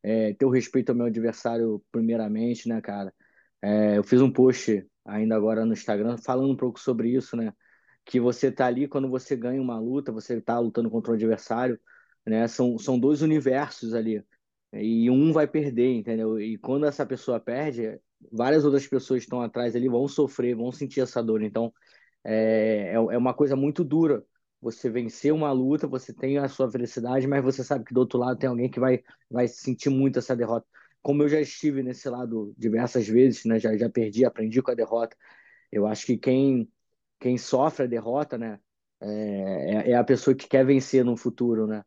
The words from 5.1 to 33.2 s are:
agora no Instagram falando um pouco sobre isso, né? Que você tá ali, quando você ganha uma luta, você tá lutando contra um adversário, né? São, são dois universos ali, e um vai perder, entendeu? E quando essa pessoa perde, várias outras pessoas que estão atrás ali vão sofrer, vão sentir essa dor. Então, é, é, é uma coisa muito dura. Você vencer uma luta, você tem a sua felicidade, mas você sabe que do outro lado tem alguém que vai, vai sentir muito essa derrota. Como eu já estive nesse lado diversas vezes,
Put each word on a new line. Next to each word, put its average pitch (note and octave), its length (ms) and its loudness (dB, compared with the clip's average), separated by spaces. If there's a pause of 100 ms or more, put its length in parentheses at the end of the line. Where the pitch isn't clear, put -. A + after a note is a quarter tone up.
agora A2 280 2
no A2+ 100 0
Instagram G#2+ 440 -2
falando C3 340 -2
um B2 60 -2
pouco B2 220 -4
sobre A#2 300 -2
isso, B2 280 -2
né? A2+ 160 -4 (500)
Que - 160 -2
você B2 320 2
tá C3 140 0
ali, B2 220 0
quando C3+ 200 -4
você C3 280 -4
ganha B2 260 -4
uma A#2+ 180 -6
luta, B2+ 320 -4
você A2 300 -8
tá A#2 160 -2
lutando A#2 320 -2
contra A2+ 220 -4
um A2+ 40 2
adversário, A2+ 640 -2 (460)
né? A2+ 220 0
São, B2 320 0
são B2+ 200 0
dois C#3 220 2
universos C#3 720 0
ali, A2 300 -2 (480)
e A2+ 380 0
um C#3+ 240 4
vai D3+ 140 4
perder, C3 480 0
entendeu? A2 440 -2
E A2 200 -6
quando C#3 260 -2
essa C#3+ 180 -2
pessoa B2+ 360 -4
perde, A#2+ 600 -6 (320)
várias C3 320 2
outras C#3 220 2
pessoas C3 360 -2
que - 40 -18
estão B2 160 -6
atrás A#2+ 340 -4
ali B2 140 0
vão B2 180 0
sofrer, C3 480 0
vão A#2 160 -4
sentir C3+ 300 -6
essa B2 220 -2
dor. A2 180 0
Então, G#2+ 320 -4 (500)
é, A2 680 0
é, - 20 -4
é A2+ 240 2
uma B2+ 160 0
coisa C#3 220 2
muito C#3+ 280 0
dura. D3+ 400 2 (380)
Você A2+ 260 -6
vencer A#2+ 460 -2
uma D3+ 180 0
luta, C3+ 360 0
você C3 260 -8
tem C3+ 240 -2
a C#3 100 0
sua C3 220 -2
felicidade, B2 560 -2
mas C#3 180 0
você C3 200 0
sabe B2+ 200 -4
que A#2+ 120 -12
do B2+ 60 6
outro B2 180 0
lado B2 180 0
tem C3+ 100 -2
alguém B2 220 -2
que - 100 -6
vai, B2+ 220 2 (260)
vai A#2+ 200 0
sentir - 420 -4
muito C3+ 300 2
essa B2 160 -2
derrota. A#2 320 -2 (340)
Como D3 220 2
eu D3 60 4
já D#3 120 4
estive C#3+ 400 -2
nesse B2+ 260 -8
lado A2+ 480 -6
diversas A2+ 520 0
vezes, A#2 380 6